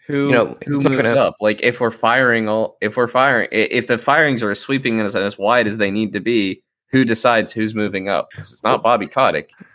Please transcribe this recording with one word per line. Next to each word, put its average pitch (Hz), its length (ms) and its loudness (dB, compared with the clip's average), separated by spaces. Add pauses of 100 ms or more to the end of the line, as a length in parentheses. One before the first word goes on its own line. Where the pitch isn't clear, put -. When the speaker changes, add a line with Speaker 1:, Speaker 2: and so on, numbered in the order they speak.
Speaker 1:
who, 143 220 -2
Speaker 2:
you 143 60 2
know, 113 220 2 (100)
Speaker 1:
who 143 100 -2
Speaker 2:
it's 139 80 -2
not 139 80 2
Speaker 1:
moves 120 200 2
Speaker 2:
gonna 131 80 2
Speaker 1:
up? 104 200 2
Like, 107 220 0
if 120 180 0
we're 117 100 0
firing 117 580 2
all, 110 320 -2
if 107 160 -4
we're 120 120 2
firing, 127 440 2
i-, 107 180 2
if 120 160 0
the 120 120 0
firings 139 440 2
are 104 80 -2
as 101 100 -4
sweeping 131 380 -2
and 107 80 -2
as, 101 100 -6
as 101 220 -2
wide 113 280 2
as 104 120 -4
they 101 120 0
need 104 220 -2
to 101 80 -6
be, 104 420 -2 (280)
who 131 140 4
decides 113 480 2
who's 110 220 -4
moving 101 340 -4
up? 90 240 -2
'Cause - 200 -14
it's - 100 -14
not - 200 0
Bobby 113 240 2
Kotick, 92 440 0 (240)